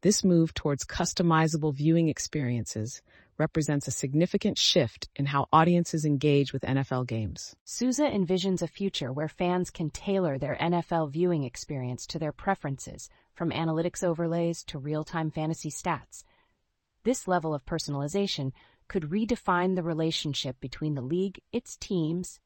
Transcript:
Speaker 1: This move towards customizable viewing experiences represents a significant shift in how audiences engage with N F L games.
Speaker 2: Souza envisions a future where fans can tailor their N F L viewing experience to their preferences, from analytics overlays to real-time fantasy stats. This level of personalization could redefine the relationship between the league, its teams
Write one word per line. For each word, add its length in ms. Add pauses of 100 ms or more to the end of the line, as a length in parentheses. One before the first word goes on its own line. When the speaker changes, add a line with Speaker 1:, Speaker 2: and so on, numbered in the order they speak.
Speaker 1:
This 240
move 300
towards 300
customizable 880
viewing 340
experiences 920 (340)
represents 500
a 60
significant 680
shift 560
in 120
how 260
audiences 520
engage 480
with 120
N 140
F 140
L 120
games. 500 (100)
Speaker 2:
Souza 400
envisions 580
a 40
future 460
where 160
fans 420
can 200
tailor 480
their 240
N 100
F 200
L 160
viewing 360
experience 640
to 120
their 140
preferences, 760 (240)
from 160
analytics 520
overlays 600
to 140
real-time 520
fantasy 400
stats. 540 (800)
This 240
level 260
of 100
personalization 840 (380)
could 220
redefine 640
the 80
relationship 760
between 340
the 80
league, 380 (120)
its 240
teams 680